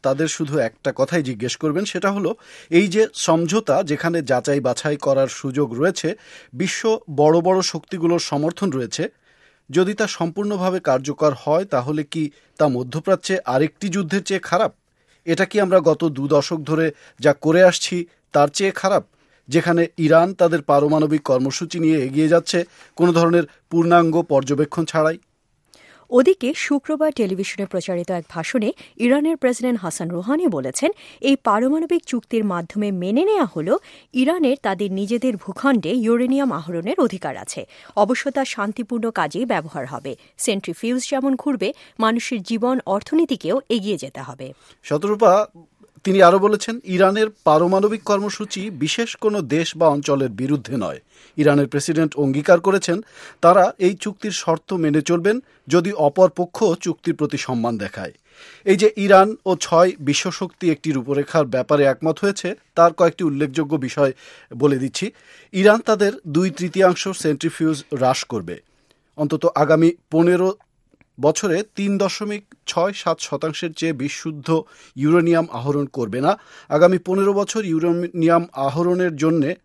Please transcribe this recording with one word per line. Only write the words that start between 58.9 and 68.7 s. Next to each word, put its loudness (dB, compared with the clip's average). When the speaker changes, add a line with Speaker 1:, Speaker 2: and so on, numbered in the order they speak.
Speaker 1:
ইরান 6
ও 0
ছয় 2
বিশ্বশক্তি -4
একটি -4
রূপরেখার 0
ব্যাপারে 0
একমত 0
হয়েছে, -2
তার 6
কয়েকটি 2
উল্লেখযোগ্য -2
বিষয় 0
বলে 2
দিচ্ছি। -6
ইরান 4
তাদের 2
দুই 0
তৃতীয়াংশ -2
সেন্ট্রিফিউজ -2
হ্রাস 0
করবে। -8